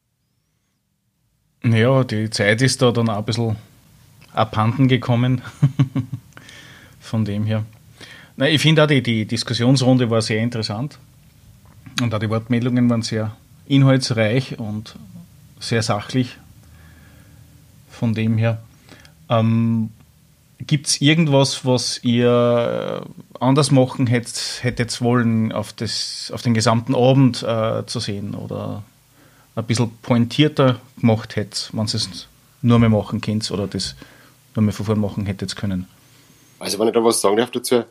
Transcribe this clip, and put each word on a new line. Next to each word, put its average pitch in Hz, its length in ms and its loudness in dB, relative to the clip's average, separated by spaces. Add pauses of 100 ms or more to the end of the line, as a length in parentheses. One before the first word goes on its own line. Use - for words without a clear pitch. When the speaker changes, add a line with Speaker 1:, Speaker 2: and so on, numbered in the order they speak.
(1600)
Speaker 1:
Ja, 120 400 4
die 110 260 -4
Zeit 110 320 2
ist 131 200 2
da 123 100 6
dann 117 180 0
auch 104 80 -2
ein 107 80 -6
bisschen 113 300 -2 (760)
abhanden 113 540 0
gekommen. 123 540 0 (840)
<laughs> - 720 -20
Von 110 260 -4
dem 101 200 -4
her. 110 200 -2 (720)
Nein, 143 160 2
ich 139 80 2
finde 156 220 6
auch, 151 40 6
die, 143 140 4
die 110 240 -2
Diskussionsrunde 123 840 2
war 113 120 2
sehr 110 200 -2
interessant. 117 560 -6 (1040)
Und 117 120 0
auch 107 60 -2
die 110 100 -2
Wortmeldungen 120 600 0
waren 117 120 0
sehr 110 340 -6 (320)
inhaltsreich 131 920 2
und 107 360 -10 (640)
sehr 113 240 -2
sachlich. 117 540 -4 (1500)
Von 113 240 -4
dem 113 240 0
her. 110 240 0 (680)
Ähm, 113 600 2 (800)
gibt's - 340 -2
irgendwas, 143 640 2
was 123 380 -2
ihr 120 1000 2 (340)
anders 135 320 2
machen 131 360 2
hätt-, - 540 -4
hättet 120 400 -4
wollen, 117 500 2
auf - 220 -8
das, - 600 -8
auf - 80 -10
den 120 120 0
gesamten 117 420 0
Abend, 131 480 4
äh, 110 420 -2
zu - 140 -8
sehen 101 360 -8
oder 104 480 -10 (720)
ein 110 100 -6
bisschen 117 260 -2 (100)
pointierter 127 800 2 (200)
gemacht 113 360 0
hättet, - 380 -8
wenn 110 120 -4
ihr 110 100 -6
es 92 320 -8 (340)
nur 117 180 4
mehr 117 100 6
machen 104 320 0
könnt 107 300 -4
oder 95 160 -2
das - 280 -8 (600)
nur 110 80 2
mehr 104 100 2
von 101 120 -8
vorn 107 140 0
machen 101 260 -4
hättet 95 300 -6
können? 95 320 -6 (720)
Speaker 2:
Also 95 200 -6
wenn 113 80 2
ich 107 60 0
da 117 100 0
was 113 180 2
sagen 101 160 2
darf 120 140 0
dazu, 120 400 -2